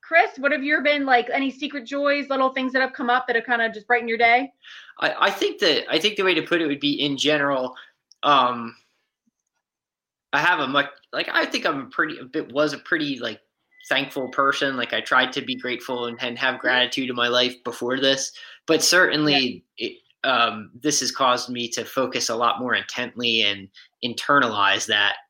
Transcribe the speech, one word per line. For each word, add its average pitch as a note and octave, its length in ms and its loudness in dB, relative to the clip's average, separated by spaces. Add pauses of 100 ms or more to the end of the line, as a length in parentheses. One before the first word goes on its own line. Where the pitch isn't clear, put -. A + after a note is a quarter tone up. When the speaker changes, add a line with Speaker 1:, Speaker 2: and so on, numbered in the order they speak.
Speaker 1:
Chris, F4 360 2
what C#4 120 2
have C#4+ 120 -2
your D4+ 180 2
been, C#4+ 240 2
like, B3 260 4
any C4+ 200 0
secret C#4+ 340 -8
joys, C#4+ 440 0
little C4 220 2
things C4 220 -4
that C4 80 0
have C4 120 0
come B3+ 180 -4
up B3+ 160 2
that A#3+ 80 -2
have A3+ 100 0
kinda A3+ 260 0
just G#3 160 -16
brightened A#3+ 220 0
your A3+ 80 -2
day? A#3 340 4 (480)
Speaker 2:
I, - 280 2
I - 40 2
think - 280 -2
that, D3+ 280 2
I D#3 120 0
think G#3 180 0
the G3+ 60 0
way F#3 100 4
to D#3 80 2
put E3+ 200 0
it D#3+ 60 0
would C#3+ 120 -2
be C#3+ 140 0
in C#3+ 240 -2
general, C#3 580 0 (480)
um, B2 520 4 (1600)
I C#3 60 2
have E3+ 200 2
a C3+ 80 -2
much, C#3 200 0 (240)
like, D3 200 -4
I D4+ 140 2
think - 200 -6
I'm D3 160 0
a B2 40 -10
pretty, D#3 340 -4
a - 40 -14
bit, C3 280 -8
was C#3+ 220 0
a C#3 40 -10
pretty, C#3+ 420 -4
like, A2+ 200 -6 (480)
thankful C3+ 420 -2
person. C#3 480 0
Like, A#2 160 -4
I A2+ 80 0
tried C3 320 2
to C#3 80 -4
be B2 140 -6
grateful B2 520 -6
and, A#2 140 -8
and A#2+ 160 -6
have C3 180 0
Speaker 1:
Mm-hmm. A2+ 60 -14
Speaker 2:
gratitude B2+ 480 0
in B2 60 -4
my A#2+ 120 0
life B2 360 2
before B2 360 -4
this, C3+ 320 0 (360)
but D#3+ 160 4
certainly D3 800 2 (140)
Speaker 1:
Yeah. A2+ 120 -6
Speaker 2:
it, - 80 -14 (260)
um, A2+ 560 0
this C#3+ 200 0
has B2 120 -2
caused B2 380 0
me A#2+ 200 -6
to A#2 160 -6
focus B2+ 440 -2
a A#2 60 -2
lot A#2 240 0
more B2 160 -2
intently A#2 680 -2
and G2+ 280 -2 (340)
internalize A2 840 2
that G#2 280 2 (140)